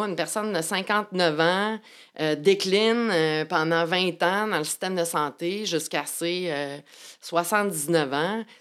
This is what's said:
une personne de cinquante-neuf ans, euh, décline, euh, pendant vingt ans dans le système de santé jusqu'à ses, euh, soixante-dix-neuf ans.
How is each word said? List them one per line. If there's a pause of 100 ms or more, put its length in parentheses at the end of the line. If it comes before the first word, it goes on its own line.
une
personne
de
cinquante-neuf
ans, (420)
euh,
décline,
euh,
pendant
vingt
ans
dans
le
système
de
santé
jusqu'à
ses,
euh, (440)
soixante-dix-neuf
ans. (160)